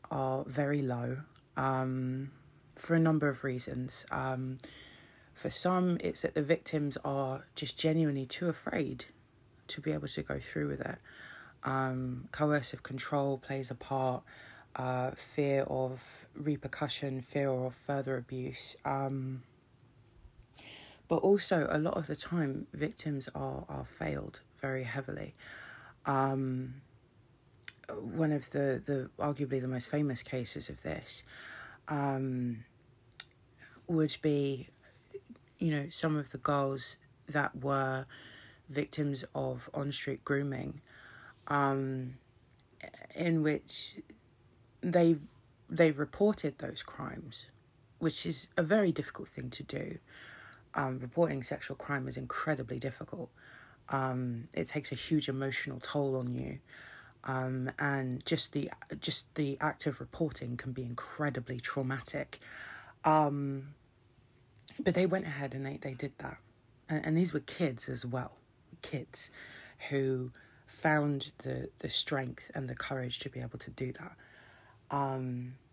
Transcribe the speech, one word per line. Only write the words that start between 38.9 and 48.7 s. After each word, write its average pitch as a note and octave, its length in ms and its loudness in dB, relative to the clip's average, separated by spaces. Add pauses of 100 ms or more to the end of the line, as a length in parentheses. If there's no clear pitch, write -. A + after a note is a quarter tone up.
of C3 400 -2
on-street C#3 520 -2
grooming, C#3+ 560 0 (640)
um, C3+ 720 2 (1000)
in E3 280 4
which - 560 0 (840)
they, E3+ 360 8 (520)
they E3 220 8
reported D3 640 2
those - 240 -8
crimes, - 640 -10 (540)
which D#3+ 260 2
is E3 220 -2 (100)
a F3+ 60 4
very F#3+ 280 6